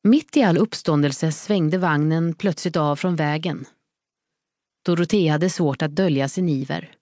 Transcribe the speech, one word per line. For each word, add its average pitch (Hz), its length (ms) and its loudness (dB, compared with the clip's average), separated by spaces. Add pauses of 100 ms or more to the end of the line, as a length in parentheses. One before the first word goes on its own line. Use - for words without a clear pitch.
Mitt 269 340 4
i 269 60 6
all 170 140 4
uppståndelse 151 720 0
svängde 180 460 -2
vagnen 165 580 0
plötsligt 180 400 -4
av 151 200 0
från 180 200 -2
vägen. 156 500 -4 (1200)
Dorotea 175 460 2
hade 160 180 0
svårt 151 320 -2
att 151 140 -4
dölja 143 340 0
sin 180 200 -2
iver. 143 520 -6